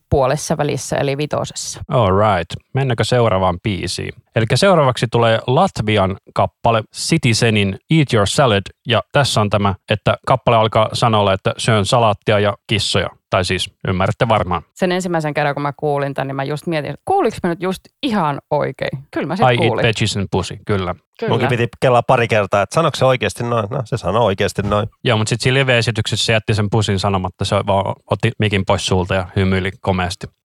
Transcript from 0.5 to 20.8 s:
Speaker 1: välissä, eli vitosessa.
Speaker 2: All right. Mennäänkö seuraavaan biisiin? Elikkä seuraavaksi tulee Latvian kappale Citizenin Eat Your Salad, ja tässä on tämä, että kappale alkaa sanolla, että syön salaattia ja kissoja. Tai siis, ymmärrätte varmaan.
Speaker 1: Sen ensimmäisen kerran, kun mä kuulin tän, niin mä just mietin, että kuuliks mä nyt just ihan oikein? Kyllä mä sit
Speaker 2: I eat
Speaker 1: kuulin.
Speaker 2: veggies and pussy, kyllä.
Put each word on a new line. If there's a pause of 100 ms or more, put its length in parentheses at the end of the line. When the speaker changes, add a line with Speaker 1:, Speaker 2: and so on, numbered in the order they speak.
Speaker 1:
välissä,
eli
vitosessa.
Speaker 2:
All
right.
Mennäänkö
seuraavaan
biisiin? (240)
Elikkä
seuraavaksi
tulee
Latvian (180)
kappale (140)
Citizenin (120)
Eat
Your
Salad, (240)
ja (100)
tässä
on
tämä, (160)
että (100)
kappale
alkaa
sanolla,
että
syön
salaattia
ja (120)
kissoja. (220)
Tai
siis, (140)
ymmärrätte
varmaan. (120)
Speaker 1:
Sen
ensimmäisen
kerran,
kun
mä
kuulin
tän,
niin
mä
just
mietin,
että
kuuliks
mä
nyt
just (220)
ihan (100)
oikein? (200)
Kyllä
mä
sit
Speaker 2:
I
eat
Speaker 1:
kuulin.
Speaker 2:
veggies
and
pussy, (100)
kyllä. (260)